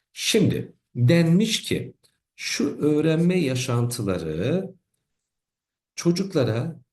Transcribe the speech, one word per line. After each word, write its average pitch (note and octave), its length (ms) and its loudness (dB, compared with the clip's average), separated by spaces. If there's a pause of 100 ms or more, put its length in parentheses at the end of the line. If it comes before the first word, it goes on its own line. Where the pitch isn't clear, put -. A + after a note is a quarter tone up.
(120)
Şimdi - 600 0 (220)
denmiş E3+ 680 4
ki - 320 -6 (420)
şu - 420 -4
öğrenme D#3+ 600 2
yaşantıları A#2+ 1400 -2 (1200)
çocuklara E3 840 -2 (120)